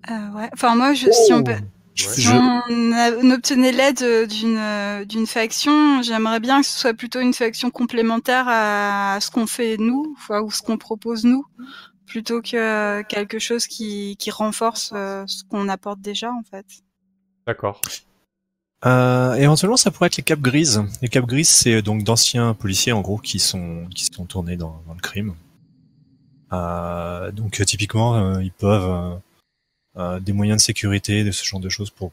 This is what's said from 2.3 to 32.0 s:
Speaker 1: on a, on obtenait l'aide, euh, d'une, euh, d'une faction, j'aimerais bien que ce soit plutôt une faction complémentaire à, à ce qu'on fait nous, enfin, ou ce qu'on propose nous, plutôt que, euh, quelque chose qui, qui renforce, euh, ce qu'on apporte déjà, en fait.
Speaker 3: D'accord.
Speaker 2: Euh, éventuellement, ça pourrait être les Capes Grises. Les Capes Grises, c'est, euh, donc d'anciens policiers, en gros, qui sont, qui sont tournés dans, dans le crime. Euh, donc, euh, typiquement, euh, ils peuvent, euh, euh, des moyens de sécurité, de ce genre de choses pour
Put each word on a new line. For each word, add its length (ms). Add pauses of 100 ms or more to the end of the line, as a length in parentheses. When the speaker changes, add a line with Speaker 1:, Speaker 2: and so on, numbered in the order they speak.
Speaker 1:
on 640
a, 240
on 160
obtenait 400
l'aide, 300
euh, 240
d'une, 300
euh, 480
d'une 220
faction, 760
j'aimerais 360
bien 220
que 80
ce 100
soit 160
plutôt 260
une 140
faction 380
complémentaire 720
à, 680
à 60
ce 120
qu'on 160
fait 300
nous, 380
enfin, 240
ou 120
ce 100
qu'on 160
propose 460
nous, 200 (600)
plutôt 340
que, 160
euh, 460
quelque 380
chose 260
qui, 500
qui 140
renforce, 640
euh, 320
ce 160
qu'on 260
apporte 320
déjà, 300
en 180
fait. 180 (840)
Speaker 3:
D'accord. 320 (1040)
Speaker 2:
Euh, 480
éventuellement, 420
ça 140
pourrait 160
être 120
les 40
Capes 180
Grises. 400 (220)
Les 60
Capes 180
Grises, 220
c'est, 260
euh, 80
donc 220
d'anciens 500
policiers, 380
en 80
gros, 180
qui 220
sont, 520
qui 120
sont 200
tournés 320
dans, 300
dans 80
le 60
crime. 340 (1160)
Euh, 800
donc, 280
euh, 40
typiquement, 520
euh, 260
ils 100
peuvent, 360
euh, 260 (840)
euh, 240
des 120
moyens 280
de 40
sécurité, 600
de 60
ce 140
genre 160
de 80
choses 220
pour 220